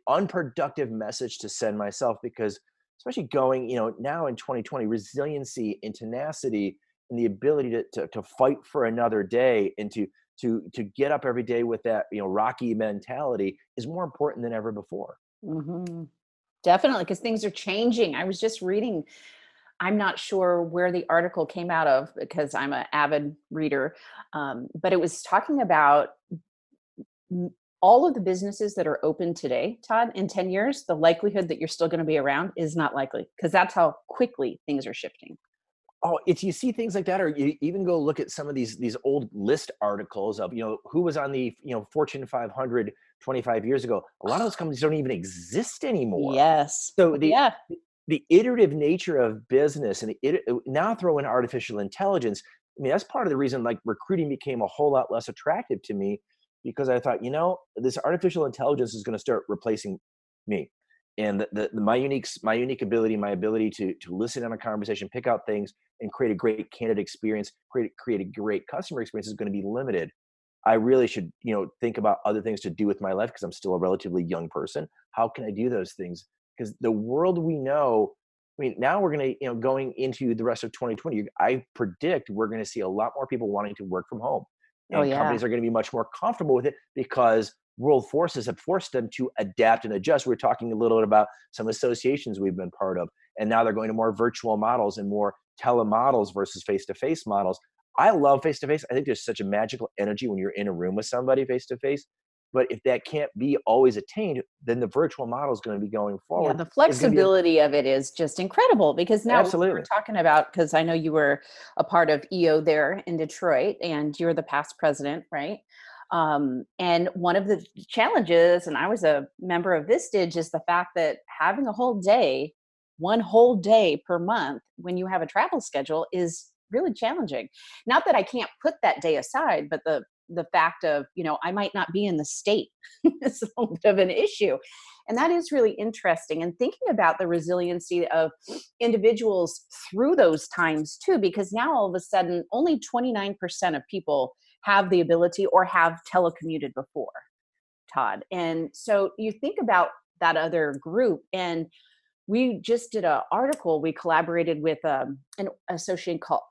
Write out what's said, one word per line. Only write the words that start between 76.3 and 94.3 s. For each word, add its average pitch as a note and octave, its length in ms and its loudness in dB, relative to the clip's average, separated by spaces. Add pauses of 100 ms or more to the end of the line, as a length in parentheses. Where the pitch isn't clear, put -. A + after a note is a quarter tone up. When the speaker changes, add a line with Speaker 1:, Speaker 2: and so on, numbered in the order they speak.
Speaker 1:
'Cause A2+ 220 -10
the A2+ 120 0
world C#3 460 0
we D#3+ 200 -2
know, C3 560 0 (440)
I D3 40 -6
mean, B2+ 160 -2
now D3 220 2
we're F#3 120 2
gonna, C#3 280 -2
you C3+ 80 -6
know, A#2+ 60 -4
going C3 440 -2
into B2+ 360 -2
the A2+ 100 -4
rest A#2 200 -2
of A2+ 80 -8
twenty A#2 240 -6
twenty, C3+ 220 -4
you, G2+ 100 -4 (100)
I B2 260 2 (100)
predict B2+ 560 -4
we're G#2+ 180 -2
gonna A2 160 -6
see A2 160 -8
a F#2+ 80 -2
lot G#2+ 280 -2
more C3+ 100 -6
people A#2 240 -4
wanting G2+ 260 -4
to G#2 80 -14
work F#2 240 -6
from A2 120 -10
home. B2+ 240 -4 (500)
Speaker 2:
Oh, D3+ 80 2
Speaker 1:
And C#3+ 80 2
Speaker 2:
yeah. C3+ 80 0
Speaker 1:
companies C#3 260 0
are A#2+ 40 2
gonna A#2 140 0
be A#2 80 0
much A2+ 220 0
more A2+ 160 -2 (100)
comfortable F3+ 360 0
with B2 120 2
it C#3 80 -2 (200)
because A#2 600 2 (240)
world C3 320 4
forces D3 360 -2
have - 140 -8
forced F3+ 320 -4
them A#2+ 220 -2
to B2+ 240 -4
adapt A2 480 4
and G#2+ 80 -4
adjust. C3 320 2
We B2+ 60 2
were A2 40 0
talking A#2 360 -2
a A2 40 -2
little A2+ 220 4
bit A2 60 6
about G#2+ 240 6 (240)
some A2 160 -6
associations A#2+ 720 -2
we've G2 180 0
been F#2 140 -8
part F#2+ 280 -4
of, E2+ 100 -4 (300)
and G#2+ 100 -2
now A2+ 160 4
they're A2 80 2
going A2 160 -2
to A2 60 -2
more A2+ 200 2
virtual A2+ 440 0